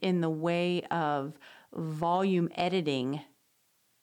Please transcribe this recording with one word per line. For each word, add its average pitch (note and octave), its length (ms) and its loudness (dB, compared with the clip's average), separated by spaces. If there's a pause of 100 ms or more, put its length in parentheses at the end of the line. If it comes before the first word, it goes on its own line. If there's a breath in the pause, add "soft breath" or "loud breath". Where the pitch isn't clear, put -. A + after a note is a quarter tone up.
in F3+ 180 2
the D#3+ 80 2
way E3+ 640 0
of D3 480 -2 (340 loud breath)
volume E3+ 840 0
editing, D3+ 680 -2 (800)